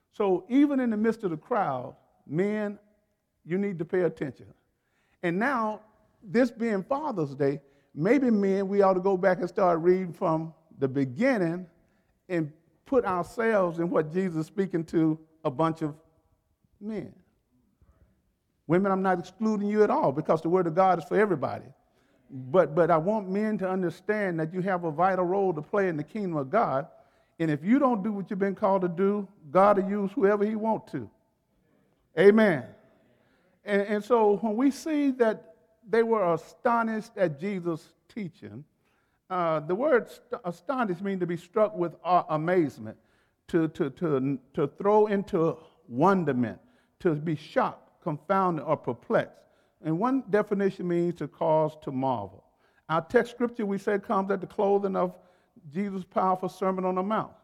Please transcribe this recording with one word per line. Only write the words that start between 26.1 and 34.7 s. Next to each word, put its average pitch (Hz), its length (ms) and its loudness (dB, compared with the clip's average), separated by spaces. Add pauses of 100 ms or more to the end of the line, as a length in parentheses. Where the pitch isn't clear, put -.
of 135 120 -4
God. 160 380 0 (540)
And 160 100 0
if 147 140 -4
you 240 160 4
don't 247 240 2
do 220 80 -2
what 196 180 -8
you've 208 80 -6
been 196 160 0
called 190 280 0
to 180 60 0
do, 196 380 0 (240)
God 196 280 6
will 190 120 -2
use 202 240 -2
whoever 208 300 2
he 220 100 0
wants 214 380 -4
to. 120 180 -8 (1080)
Amen. 196 480 6 (1000)
And, 202 180 0
and 208 220 -2
so 214 320 4
when 214 200 -4
we 269 140 2